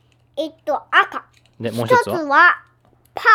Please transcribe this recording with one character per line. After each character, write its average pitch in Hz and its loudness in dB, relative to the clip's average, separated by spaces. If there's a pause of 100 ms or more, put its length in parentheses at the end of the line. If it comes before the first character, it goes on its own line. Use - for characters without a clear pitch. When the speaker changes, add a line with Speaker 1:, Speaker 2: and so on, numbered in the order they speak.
(360)
Speaker 1:
え 311 -6
っ 302 -18 (120)
と、 294 -4 (160)
赤。 370 0 (340)
Speaker 2:
で、 110 -6
も 113 -4
う - -4
一 494 4
つ - -8
は？ - -4
Speaker 1:
一 349 -4
つ 311 -6
は 302 0 (520)
パ - -8 (120)